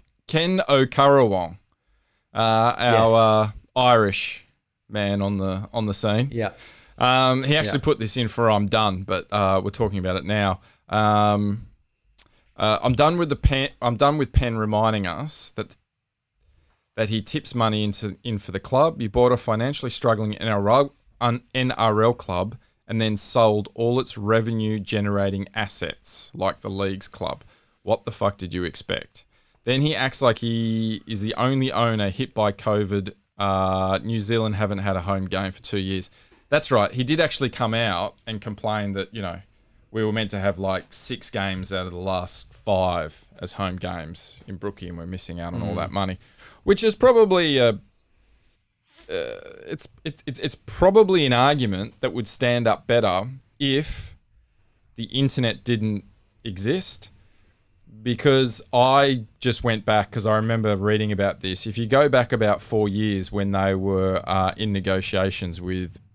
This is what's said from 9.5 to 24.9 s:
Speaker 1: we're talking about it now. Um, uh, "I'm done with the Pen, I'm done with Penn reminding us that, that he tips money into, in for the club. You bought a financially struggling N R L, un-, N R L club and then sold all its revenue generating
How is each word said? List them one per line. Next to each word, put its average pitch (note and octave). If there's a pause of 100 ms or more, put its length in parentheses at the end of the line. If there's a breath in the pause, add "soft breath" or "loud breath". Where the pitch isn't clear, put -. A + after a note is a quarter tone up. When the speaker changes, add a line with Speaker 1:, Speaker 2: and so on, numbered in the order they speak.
Speaker 1:
we're G2+
talking G2+
about F#2
it C2+
now. G2 (280 soft breath)
Um, G#2 (920)
uh, G#2+
"I'm B2+
done D#3+
with E3+
the C3+
Pen, C3+ (120)
I'm A#2+
done C#3+
with C3
Penn A#2
reminding G#2+
us G2
that, - (1160)
that A2
he A2
tips -
money A2
into, G#2
in A2
for -
the F#2+
club. D3
You A2
bought B2
a A#2+
financially A#2+
struggling G#2+
N G2+
R G2+
L, C#3 (260)
un-, A#2+ (120)
N B2+
R A2
L A#2+
club F#2+ (300)
and A2+
then G#2+
sold G#2+
all A#2+
its -
revenue A2
generating G2